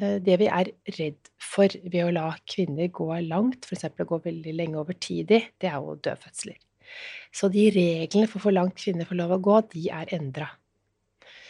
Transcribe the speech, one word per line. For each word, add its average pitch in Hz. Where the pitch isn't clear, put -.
eh, 202
det 180
vi 208
er 180
redd 151
for -
ved 180
å 175
la 160
kvinner 165
gå 165
langt, 208
for -
eksempel 165
å -
gå 160
veldig 160
lenge 160
over 160
tid 170
i, 226
det 180
er 147
jo 151
dødfødsler. -
Så 202
de 208
reglene 175
for 208
hvor 202
langt 185
kvinner 170
får 180
lov 175
å 190
gå, 214
de 170
er 160
endret. 151